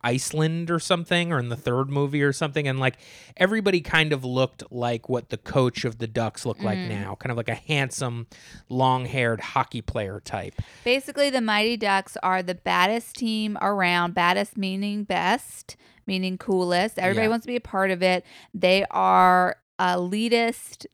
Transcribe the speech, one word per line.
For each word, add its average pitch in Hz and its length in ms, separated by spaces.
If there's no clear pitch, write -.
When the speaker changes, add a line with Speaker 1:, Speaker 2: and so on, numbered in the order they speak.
Speaker 1:
Iceland 156 680
or 170 80
something, 170 540
or 151 80
in 120 80
the 120 80
third 131 340
movie 143 320
or 143 120
something, 147 340
and, 131 140
like, 131 160
everybody 196 420
kind 156 320
of 131 140
looked 127 360
like 120 360
what 123 220
the - 80
coach - 480
of 113 140
the 113 80
Ducks 110 380
looked 113 160
like 104 160
Speaker 2:
Mm. - 120
Speaker 1:
now, 101 260
kind - 160
of 117 60
like 117 100
a 113 80
handsome, 123 720
long-haired 127 720
hockey - 420
player 101 380
type. 98 360
Speaker 2:
Basically, 277 460
the 262 100
Mighty 220 380
Ducks 196 440
are 185 220
the 180 120
baddest 185 600
team 220 460
around, 175 520
baddest 185 440
meaning 202 480
best, 185 720
meaning 185 320
coolest. 185 640
Everybody 208 280
Speaker 1:
Yeah. - 20
Speaker 2:
wants 226 160
to - 20
be 247 80
a 240 60
part 190 280
of 180 140
it. 185 220
They 185 380
are 185 640
elitist. 214 1160